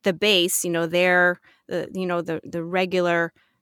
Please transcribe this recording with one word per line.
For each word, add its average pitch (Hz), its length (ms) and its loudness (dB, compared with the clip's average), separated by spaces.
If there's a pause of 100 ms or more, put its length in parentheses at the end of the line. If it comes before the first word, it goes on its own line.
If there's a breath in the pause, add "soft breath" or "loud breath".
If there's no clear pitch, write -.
the 196 100 2
base, 180 520 2
you 175 60 -4
know, 165 160 0
they're 180 540 2 (280 soft breath)
the, 170 260 -4
you 185 120 -4
know, 175 160 -2
the, 165 220 -6
the 170 180 -8
regular 175 720 0 (300)